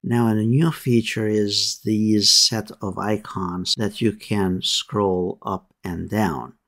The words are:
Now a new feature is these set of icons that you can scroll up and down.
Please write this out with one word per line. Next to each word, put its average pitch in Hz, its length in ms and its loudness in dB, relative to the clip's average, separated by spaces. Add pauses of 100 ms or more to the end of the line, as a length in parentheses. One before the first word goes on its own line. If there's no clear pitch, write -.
Now 120 220 2
a 110 80 4
new 123 380 2
feature 113 560 0
is 104 560 0
these 107 480 4
set - 400 2 (100)
of 98 160 -4
icons 95 800 -4
that 104 240 -4
you 107 120 2
can 95 500 -2
scroll 92 800 -2
up - 400 -8
and 87 260 -6
down. 85 440 -2 (140)